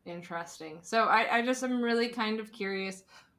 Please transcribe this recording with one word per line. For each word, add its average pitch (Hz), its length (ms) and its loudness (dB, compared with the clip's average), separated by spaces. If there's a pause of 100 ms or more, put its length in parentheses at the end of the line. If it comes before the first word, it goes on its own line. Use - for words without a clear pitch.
interesting. 170 800 -10
So 226 220 4
I, 220 320 4
I 240 80 4
just 254 180 0
am 247 180 0
really 233 280 2
kind 220 300 -2
of 214 120 -10
curious 190 520 -6 (360)